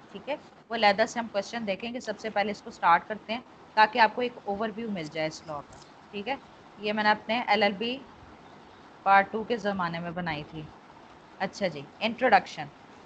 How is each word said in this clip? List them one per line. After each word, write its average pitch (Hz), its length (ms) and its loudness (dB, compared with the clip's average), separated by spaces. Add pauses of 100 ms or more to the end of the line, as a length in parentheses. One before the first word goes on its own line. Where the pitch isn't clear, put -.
(120)
ठीक 196 160 -14
है? 269 60 -2
वो - 400 -14
अलहदा 214 320 4
से 240 140 -6
हम 233 60 -4
क्वेश्चन 220 380 -6
देखेंगे। 233 360 -6
सबसे 214 300 -8
पहले 208 200 0
इसको 208 200 -10
स्टार्ट 185 340 4
करते - 280 -8
हैं 247 120 -8 (320)
ताकि 214 220 6
आपको 220 240 4
एक 247 260 -6
ओवरव्यू 214 420 -4
मिल 170 180 -6
जाए 156 200 -2
इस 151 200 -10
लॉ 151 120 -8
का, - 200 -20 (320)
ठीक 202 160 -8
है? 262 100 -4 (420)
ये 208 120 -2
मैंने 214 180 4
अपने 220 380 0
एलएलबी 208 520 2 (1040)
पार्ट 196 260 6
टू 220 140 -4
के 240 120 -2
ज़माने 185 440 -2
में 170 140 -8
बनाई 165 280 -6
थी। 151 260 -12 (720)
अच्छा 190 280 -4
जी, 147 160 -8 (180)
इंट्रोडक्शन। 208 680 2 (380)